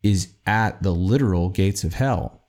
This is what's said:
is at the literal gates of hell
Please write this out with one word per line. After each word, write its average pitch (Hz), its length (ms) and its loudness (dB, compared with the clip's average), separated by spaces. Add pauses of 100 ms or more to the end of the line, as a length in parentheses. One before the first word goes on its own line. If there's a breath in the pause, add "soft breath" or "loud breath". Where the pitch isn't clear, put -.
is 98 260 2 (180)
at 107 360 0
the 92 120 0
literal 92 560 2
gates 98 340 0
of 87 80 -2
hell - 560 -4